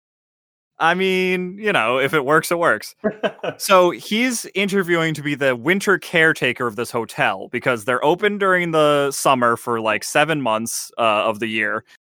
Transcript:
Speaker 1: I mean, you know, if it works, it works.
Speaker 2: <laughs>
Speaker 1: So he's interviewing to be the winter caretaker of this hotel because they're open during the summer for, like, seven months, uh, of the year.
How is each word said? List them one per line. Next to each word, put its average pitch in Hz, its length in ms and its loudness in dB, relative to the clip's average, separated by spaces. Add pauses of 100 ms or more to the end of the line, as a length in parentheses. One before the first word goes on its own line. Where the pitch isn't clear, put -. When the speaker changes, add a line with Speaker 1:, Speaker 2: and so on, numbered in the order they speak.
(800)
Speaker 1:
I 165 140 4
mean, 185 640 -2
you 208 140 -2
know, 123 260 2
if 135 160 0
it 147 100 0
works, 156 260 2
it 170 80 0
works. 135 420 0
Speaker 2:
<laughs> - 40 -4 (520)
Speaker 1:
So 180 340 4
he's 233 640 -2
interviewing 175 600 0
to 151 80 -10
be 147 120 -4
the 131 220 0
winter 175 420 0
caretaker 151 680 0
of 104 80 -8
this 117 160 -6
hotel 113 560 -2
because 120 360 -2
they're 123 200 0
open 202 340 0
during 180 320 0
the 147 400 2
summer 123 460 2
for, 117 240 -4
like, 107 240 -2
seven 151 380 0
months, 113 560 -4
uh, 107 260 2
of 107 160 -2
the 113 80 -2
year. 110 360 -4 (260)